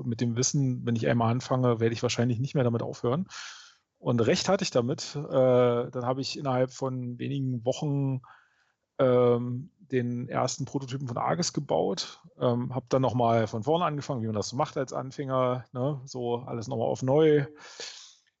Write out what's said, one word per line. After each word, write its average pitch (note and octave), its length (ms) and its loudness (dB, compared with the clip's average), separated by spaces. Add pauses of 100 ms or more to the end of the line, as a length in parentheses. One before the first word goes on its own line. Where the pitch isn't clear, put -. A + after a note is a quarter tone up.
Mit A#2 160 -4
dem A#2 160 0
Wissen, B2+ 500 0
wenn A#2 100 0
ich A#2+ 120 0
einmal A#2 240 4
anfange, B2 480 2
werde A#2 140 2
ich A2+ 100 -2
wahrscheinlich A#2+ 360 0
nicht C#3 160 -4
mehr C3 100 4
damit A#2 160 2
aufhören. B2 460 -2 (680)
Und B2 220 0
recht C#3+ 300 2
hatte F#3+ 140 2
ich - 80 -4
damit. A#2+ 440 -2
Äh, C#3+ 140 -6
dann B2 760 4
habe C3 160 -2
ich - 160 -6
innerhalb B2+ 360 0
von B2+ 440 -6
wenigen B2+ 460 -4
Wochen... C3+ 580 -2 (760)
Ähm, B2 720 4 (200)
den A#2+ 380 -2
ersten B2+ 360 -2
Prototypen C3+ 420 -6
von A#2+ 100 -6
Argus D#3 360 -2
gebaut, E3 680 -2 (180)
ähm, A#2+ 340 0
hab B2+ 160 -8
dann C3+ 120 4
noch B2 120 2
mal A#2 340 4
von A2+ 160 -6
vorne E3 220 2
angefangen, C#3+ 360 -4
wie A2 60 -2
man A2 80 -4
das G#2 140 -2
so B2 60 -8
macht D3 220 -2
als C3+ 160 -4
Anfänger, C3 800 -2
ne? C3+ 320 -2
So A#2+ 320 -4
alles A#2+ 300 -8
noch B2 100 -4
mal A#2 80 0
auf C3 180 -2
neu. D3 420 6 (960)